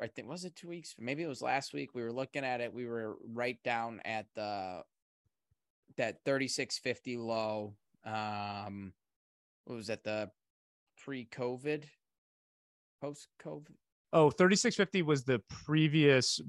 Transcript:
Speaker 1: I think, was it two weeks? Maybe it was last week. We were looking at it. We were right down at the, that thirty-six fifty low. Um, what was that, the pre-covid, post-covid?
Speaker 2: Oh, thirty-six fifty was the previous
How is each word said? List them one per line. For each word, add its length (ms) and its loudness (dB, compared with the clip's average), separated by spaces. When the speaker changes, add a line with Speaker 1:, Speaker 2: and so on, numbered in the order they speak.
Speaker 1:
I 60 -4
think, 220 -12
was 160 -10
it 100 -12
two 140 -18
weeks? 300 -14
Maybe 240 -4
it 60 -4
was 120 -8
last 320 -2
week. 220 -8
We 80 -4
were 100 -4
looking 320 -6
at 160 -2
it. 140 -4
We 120 -6
were 300 -4
right 380 -2
down 400 -2
at 300 -4
the, 480 -4
that 300 -2
thirty-six 520 0
fifty 380 -4
low. 580 -4
Um, 880 -6
what 120 -10
was 100 -10
that, 180 -6
the 260 -4
pre-covid, 840 -6
post-covid? 760 -12
Speaker 2:
Oh, 180 10
thirty-six 460 6
fifty 240 2
was 240 2
the 160 4
previous 760 6